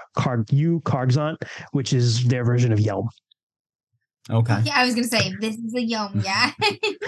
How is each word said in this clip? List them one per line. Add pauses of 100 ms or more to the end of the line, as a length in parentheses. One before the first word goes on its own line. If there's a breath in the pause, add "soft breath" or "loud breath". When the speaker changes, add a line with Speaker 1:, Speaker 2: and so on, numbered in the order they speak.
(180)
Speaker 1:
Kar-,
Yu
Kargzant, (340 loud breath)
which
is
their
version
of
Yelm. (1200)
Speaker 2:
Okay.
Speaker 3:
Yeah,
I
was
gonna
say,
this
is
a
Yelm,
yeah.
<laughs> (460 loud breath)